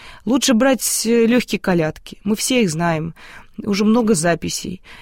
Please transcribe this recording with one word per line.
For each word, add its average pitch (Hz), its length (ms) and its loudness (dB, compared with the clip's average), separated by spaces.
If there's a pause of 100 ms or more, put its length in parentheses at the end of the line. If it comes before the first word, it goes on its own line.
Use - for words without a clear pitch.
(260)
Лучше 254 300 2
брать, 262 500 0
э, 233 220 4
легкие 226 320 0
колядки. 165 640 -4
Мы 208 120 0
все 247 280 0
их 180 80 0
знаем. 165 420 -2 (500)
Уже 202 220 -2
много 220 300 2
записей. 170 680 -4 (200)